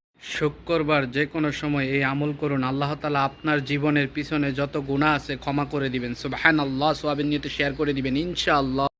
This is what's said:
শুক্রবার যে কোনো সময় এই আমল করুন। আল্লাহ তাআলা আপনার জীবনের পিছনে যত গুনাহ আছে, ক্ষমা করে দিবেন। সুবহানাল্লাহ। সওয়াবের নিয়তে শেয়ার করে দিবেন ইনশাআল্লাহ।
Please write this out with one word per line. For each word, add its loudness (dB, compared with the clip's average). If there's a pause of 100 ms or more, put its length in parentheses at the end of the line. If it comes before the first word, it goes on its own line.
(240)
শুক্রবার 0
যে 2
কোনো -2
সময় 0
এই 0
আমল 0
করুন। -2
আল্লাহ 0
তাআলা 0
আপনার 0
জীবনের 2
পিছনে -2
যত -2
গুনাহ 2
আছে, -4
ক্ষমা -2
করে -2
দিবেন। -4
সুবহানাল্লাহ। 2
সওয়াবের -2
নিয়তে -2
শেয়ার -2
করে 0
দিবেন -2
ইনশাআল্লাহ। 0 (120)